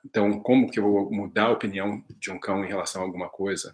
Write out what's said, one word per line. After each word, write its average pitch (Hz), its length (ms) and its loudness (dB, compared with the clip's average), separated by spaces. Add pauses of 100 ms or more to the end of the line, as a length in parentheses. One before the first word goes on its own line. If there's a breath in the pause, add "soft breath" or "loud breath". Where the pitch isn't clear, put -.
Então, 104 360 2
como 127 280 6
que - 100 -2
eu 104 40 2
vou 101 300 2
mudar 101 320 0
a 117 80 4
opinião 101 520 -2 (140)
de - 140 -8
um 92 60 -10
cão 98 260 -2
em 92 40 -6
relação 95 340 -4
a - 20 -2
alguma 90 240 -6
coisa? 98 460 -4